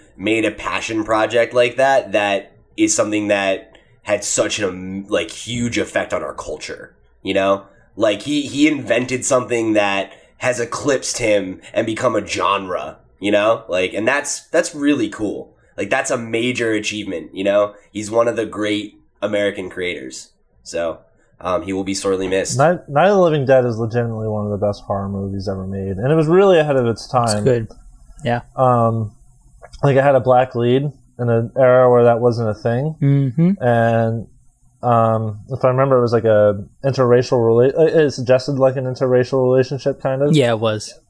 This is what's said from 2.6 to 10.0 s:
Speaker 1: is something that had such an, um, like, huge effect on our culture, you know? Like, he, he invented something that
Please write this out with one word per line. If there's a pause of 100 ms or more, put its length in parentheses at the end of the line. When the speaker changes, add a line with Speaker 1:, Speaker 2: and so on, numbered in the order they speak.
Speaker 1:
is
something
that (260)
had
such
an,
um,
like,
huge
effect
on
our
culture, (260)
you
know? (300)
Like,
he,
he
invented
something
that (260)